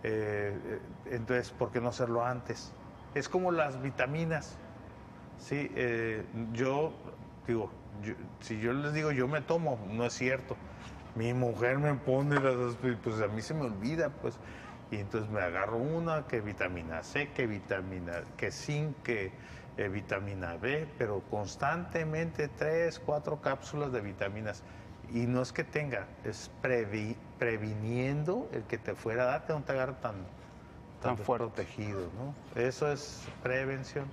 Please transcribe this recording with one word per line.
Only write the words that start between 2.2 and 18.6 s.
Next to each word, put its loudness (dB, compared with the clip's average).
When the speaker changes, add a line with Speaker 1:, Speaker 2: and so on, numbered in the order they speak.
Speaker 1:
antes? -4
Es 0
como 4
las 4
vitaminas. 0
Sí, -2
eh, 2
yo, 4
digo, 4
yo, -2
si -4
yo 4
les 2
digo, 4
"Yo 4
me 2
tomo", 2
no 2
es 2
cierto. 2
Mi 2
mujer 4
me 4
pone 4
las 6
aspi-, 2
pues 2
a 6
mí 0
se -4
me 0
olvida, 0
pues. -4
Y 0
entonces 0
me 2
agarro 2
una, 2
que 2
vitamina -2
C, 0
que 2
vitamina, -2
que 0
zinc, 0